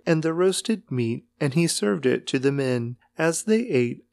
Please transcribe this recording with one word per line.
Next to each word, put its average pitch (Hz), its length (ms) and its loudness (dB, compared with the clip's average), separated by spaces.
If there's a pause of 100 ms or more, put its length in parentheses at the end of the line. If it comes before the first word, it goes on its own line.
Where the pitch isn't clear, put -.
and 160 180 2
the 160 120 -2
roasted 185 560 0
meat, 123 340 -2 (160)
and 139 140 0
he 170 120 4
served 196 380 -2
it 123 220 2
to - 120 -2
the 135 140 0
men. 123 440 -2 (200)
As 160 280 -2
they 220 160 2
ate, 131 520 0